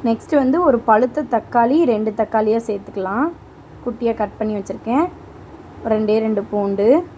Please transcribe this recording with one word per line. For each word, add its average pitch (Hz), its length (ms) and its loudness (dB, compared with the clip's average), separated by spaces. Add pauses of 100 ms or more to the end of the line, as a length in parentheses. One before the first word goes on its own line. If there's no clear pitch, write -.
நெக்ஸ்ட் 226 320 -2
வந்து 262 260 2
ஒரு 262 120 4 (100)
பழுத்த 233 320 4 (120)
தக்காளி, 240 460 2 (140)
ரெண்டு 214 260 0
தக்காளியாக 220 480 0
சேர்த்துக்கலாம். 202 640 -4 (560)
குட்டியாக 233 360 -2
கட் 208 200 -4
பண்ணி 214 180 -2
வச்சிருக்கேன். 226 480 -2 (880)
ரெண்டே 214 240 0 (100)
ரெண்டு 214 240 -2
பூண்டு. 202 360 -2 (320)